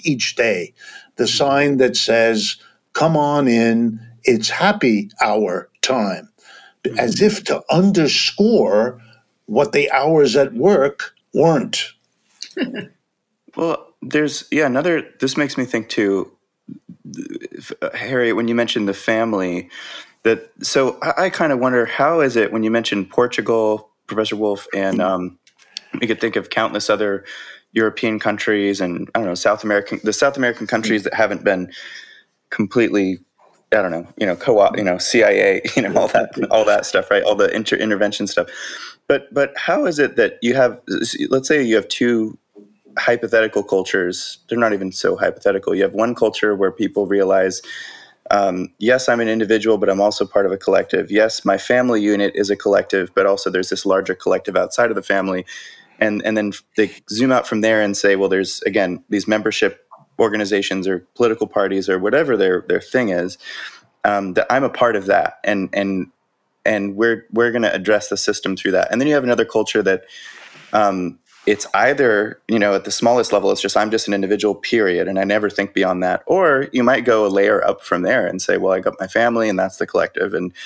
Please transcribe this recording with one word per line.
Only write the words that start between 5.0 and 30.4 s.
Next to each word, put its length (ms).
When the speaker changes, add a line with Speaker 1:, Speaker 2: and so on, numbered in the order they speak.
Speaker 1:
hour 480
time." 480
Speaker 2:
Mm-hmm. 160
Speaker 1:
As 220
if 240
to 260
underscore 1300
what 240
the 200
hours 440
at 180
work 640
weren't. 600
Speaker 3:
<laughs> 80
Speaker 2:
Well, 320
there's, 500
yeah, 160
another, 360
this 160
makes 220
me 80
think 240
too, 420
th-, 140
f-, 140
uh, 160
Harriet, 380
when 120
you 80
mentioned 320
the 60
family, 760
that, 280
so 400
I, 240
I 40
kinda 280
wonder, 280
how 360
is 140
it 180
when 100
you 80
mentioned 380
Portugal, 800
Professor 280
Wolf, 380
and, 260
Speaker 3:
Mm. 40
Speaker 2:
um, 360
we 80
could 140
think 140
of 160
countless 380
other 360
European 460
countries 600
and, 360
I 40
don't 80
know, 80
South 280
American, 400
the 100
South 240
American 300